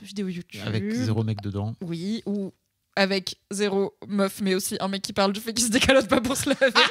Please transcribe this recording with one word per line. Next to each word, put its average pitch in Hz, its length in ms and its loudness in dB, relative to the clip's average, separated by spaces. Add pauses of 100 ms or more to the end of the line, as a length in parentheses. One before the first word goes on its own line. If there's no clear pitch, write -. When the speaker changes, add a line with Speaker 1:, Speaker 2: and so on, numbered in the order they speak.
Speaker 1:
De - 60 -20
vidéos 196 220 -6
YouTube. 175 360 -10
Speaker 2:
Avec 196 280 -2
zéro 113 320 0
mec 107 180 -4
dedans. 101 400 -4
Speaker 1:
Oui, 180 420 -6
ou 202 280 -4 (440)
avec 196 400 0 (140)
zéro 196 440 0 (140)
meuf, 196 320 0
mais 190 140 2
aussi 190 260 -2
un 190 80 -2
mec 196 140 -4
qui - 100 -6
parle 196 200 2
du 202 80 -8
fait 226 140 -6
qu'il 233 120 0
se 226 40 0
décalote 254 380 6
pas 262 120 4
pour 254 160 -2
se - 120 -2
laver. 269 240 2 (180)